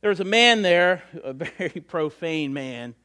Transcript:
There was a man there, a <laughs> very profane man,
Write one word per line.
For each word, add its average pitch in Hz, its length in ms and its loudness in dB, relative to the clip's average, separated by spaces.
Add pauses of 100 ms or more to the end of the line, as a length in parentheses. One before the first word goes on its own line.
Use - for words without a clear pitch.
There 208 80 0
was 190 100 -2
a 190 60 -4
man 226 360 4
there, 180 420 4 (200)
a 135 100 -10
<laughs> - 0 -
very 165 540 -10
profane 156 640 -6
man, 123 520 -10